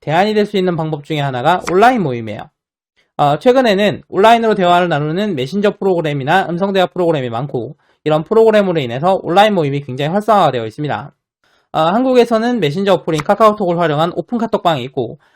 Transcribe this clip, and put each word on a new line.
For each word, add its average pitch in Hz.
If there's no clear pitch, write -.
대안이 190
될 208
수 208
있는 185
방법 156
중에 151
하나가 139
온라인 220
모임이에요. 117
어, 147
최근에는 214
온라인으로 220
대화를 175
나누는 160
메신저 190
프로그램이나 160
음성대화 185
프로그램이 165
많고 127
이런 156
프로그램으로 214
인해서 139
온라인 202
모임이 143
굉장히 139
활성화가 202
되어 117
있습니다. 113
어, 151
한국에서는 240
메신저 180
어플인 160
카카오톡을 208
활용한 165
오픈 220
카톡방이 180
있고 131